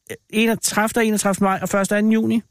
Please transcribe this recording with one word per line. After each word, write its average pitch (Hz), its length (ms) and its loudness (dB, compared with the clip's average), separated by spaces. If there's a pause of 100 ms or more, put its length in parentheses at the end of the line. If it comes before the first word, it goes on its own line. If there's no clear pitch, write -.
(100)
øh, - 60 -12 (140)
enogtredivte 220 680 0
og 226 80 2
enogtredivte 202 380 0
maj, 190 180 2
og 185 60 -4
første 196 240 0
og 208 60 2
anden 214 140 2
juni? 220 380 0